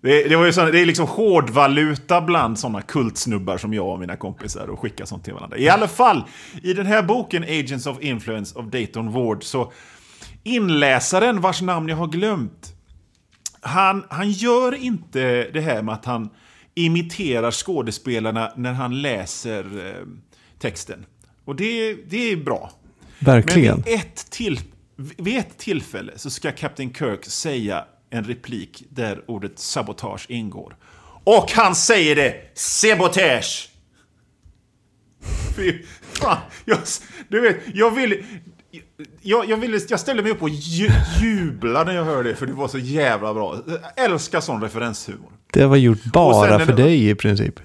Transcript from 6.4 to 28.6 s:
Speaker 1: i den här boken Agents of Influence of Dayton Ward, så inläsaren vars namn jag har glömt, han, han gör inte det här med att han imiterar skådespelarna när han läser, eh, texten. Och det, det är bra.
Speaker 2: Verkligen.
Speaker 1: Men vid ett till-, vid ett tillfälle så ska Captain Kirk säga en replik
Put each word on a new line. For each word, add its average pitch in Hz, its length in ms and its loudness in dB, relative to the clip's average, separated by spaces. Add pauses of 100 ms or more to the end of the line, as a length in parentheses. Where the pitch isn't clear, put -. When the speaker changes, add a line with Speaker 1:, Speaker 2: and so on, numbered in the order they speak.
Speaker 1:
i 180 100 0
den 190 120 -2
här 214 180 2
boken 175 400 -2
Agents 139 440 -6
of 139 140 -8
Influence 113 580 -6
of 117 60 -10
Dayton 113 460 -6
Ward, 113 320 -2
så - 280 -4 (720)
inläsaren 185 1000 2
vars 175 200 0
namn 175 280 -2
jag 160 60 -4
har 170 120 -4
glömt, 170 680 -6 (880)
han, 190 480 2
han 190 220 -4
gör 240 440 2
inte 131 760 -2
det 156 80 -2
här 135 200 -2
med 107 140 -4
att 107 100 -14
han 117 240 -4 (460)
imiterar 165 760 -2
skådespelarna 113 1040 -4
när 123 180 -6
han 127 280 -6
läser, 101 840 -8
eh, 95 200 -16 (520)
texten. 92 460 -10 (400)
Och 160 100 -8
det, 220 380 -4 (160)
det 226 220 -4
är 185 60 -2
bra. 135 340 -6 (480)
Speaker 2:
Verkligen. 131 560 6
Speaker 1:
Men - 80 -4
vid 226 120 0
ett - 360 -8
till-, 190 280 -4 (580)
vid 202 200 -2
ett - 200 -6
tillfälle 123 580 -6
så - 140 -12
ska 139 220 -6
Captain 135 420 -8
Kirk 110 320 -4
säga 107 580 -4 (260)
en 113 140 -6
replik 120 680 -12